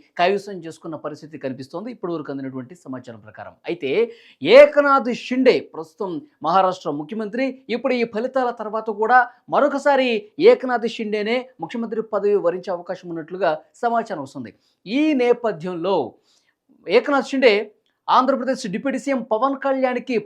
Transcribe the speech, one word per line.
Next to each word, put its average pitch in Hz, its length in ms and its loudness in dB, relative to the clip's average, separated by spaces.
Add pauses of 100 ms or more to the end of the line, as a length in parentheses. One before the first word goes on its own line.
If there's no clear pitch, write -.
(160)
కైవసం 190 460 0
చేసుకున్న 160 340 -12
పరిస్థితి 151 480 -12
కనిపిస్తోంది 139 460 -10
ఇప్పటి 180 240 -8
వరకు 151 180 -8
అందినటువంటి 135 440 -10
సమాచారం 127 440 -14
ప్రకారం. 104 340 -18 (120)
అయితే 151 240 -4 (520)
ఏకనాథ్ 277 760 8
షిండే 254 380 2 (120)
ప్రస్తుతం 165 440 -10 (300)
మహారాష్ట్ర 180 500 0
ముఖ్యమంత్రి. 208 540 -6 (220)
ఇప్పుడు 240 260 -2
ఈ 240 120 0
ఫలితాల 240 440 -2 (120)
తర్వాత 220 260 -6 (140)
కూడా 247 180 6 (300)
మరొకసారి 269 580 2 (360)
ఏకనాథ్ 240 440 4
షిండేనే 214 500 -4 (220)
ముఖ్యమంత్రి 220 420 -6 (100)
పదవి 202 260 2
వరించే 175 340 -2
అవకాశం 175 380 -10
ఉన్నట్లుగా 165 420 -4 (220)
సమాచారం 233 500 -2
వస్తుంది. 123 280 -14 (340)
ఈ 247 160 0 (120)
నేపథ్యంలో 196 840 0 (880)
ఏకనాథ్ 262 460 2
షిండే 262 220 4 (540)
ఆంధ్రప్రదేశ్ 254 600 0
డిప్యూటీ 226 300 -4
సీఎం 262 240 -4
పవన్ 262 340 -2
కళ్యాణ్కి 254 680 -2